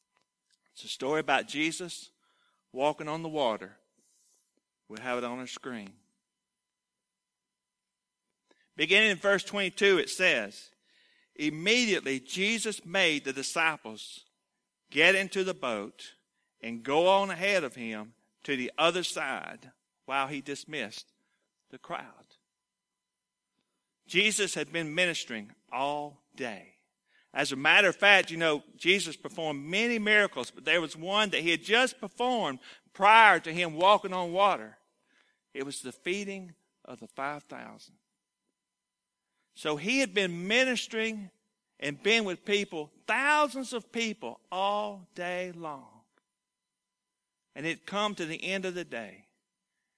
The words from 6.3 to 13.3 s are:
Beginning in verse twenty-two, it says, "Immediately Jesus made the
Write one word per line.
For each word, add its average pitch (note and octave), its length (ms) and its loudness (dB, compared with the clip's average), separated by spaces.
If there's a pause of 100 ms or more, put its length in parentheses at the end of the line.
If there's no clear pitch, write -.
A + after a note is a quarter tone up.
Beginning G3+ 360 4
in F3+ 60 -2
verse G3+ 260 2
twenty-two, G3 560 2
it - 100 -2
says, C3 600 0 (640)
"Immediately D#3+ 840 0
Jesus G#3 600 -4
made E3+ 400 0
the C3+ 100 -6